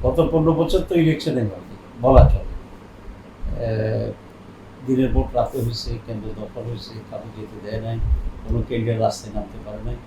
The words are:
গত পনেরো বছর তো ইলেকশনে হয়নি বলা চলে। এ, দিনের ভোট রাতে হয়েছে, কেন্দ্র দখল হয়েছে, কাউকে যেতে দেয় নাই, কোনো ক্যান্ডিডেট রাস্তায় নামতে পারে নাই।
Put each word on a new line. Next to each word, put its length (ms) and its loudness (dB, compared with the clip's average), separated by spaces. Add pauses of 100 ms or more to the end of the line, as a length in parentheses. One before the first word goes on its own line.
গত 300 2
পনেরো 200 4
বছর 260 2
তো 160 -2
ইলেকশনে 460 2
হয়নি 360 -6 (240)
বলা 280 10
চলে। 120 4 (1200)
এ, 480 0 (720)
দিনের 260 4
ভোট 240 2
রাতে 260 0
হয়েছে, 440 -4
কেন্দ্র 220 -8
দখল 340 -10
হয়েছে, 320 -10 (160)
কাউকে 300 -12
যেতে 300 -12
দেয় 100 -4
নাই, 180 -6 (500)
কোনো 200 0
ক্যান্ডিডেট 320 -2
রাস্তায় 340 -2
নামতে 300 -8
পারে 200 -12
নাই। 120 -4 (100)